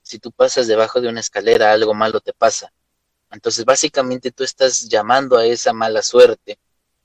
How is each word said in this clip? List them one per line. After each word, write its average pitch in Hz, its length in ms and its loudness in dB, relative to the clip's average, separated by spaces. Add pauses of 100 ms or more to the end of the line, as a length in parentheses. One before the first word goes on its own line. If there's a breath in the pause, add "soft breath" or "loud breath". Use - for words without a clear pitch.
si - 180 -20
tú 117 120 -16
pasas 127 360 0
debajo 110 340 0
de 120 80 -2
una 113 100 -8
escalera, 107 540 2
algo 107 200 2
malo 107 280 -2
te - 100 -10
pasa. - 400 -2 (600)
Entonces, 110 340 -6
básicamente, 127 680 -2
tú 131 140 -8
estás 123 420 -2
llamando 120 500 0
a 113 80 2
esa 120 280 -2
mala 113 280 -4
suerte 117 560 4 (480)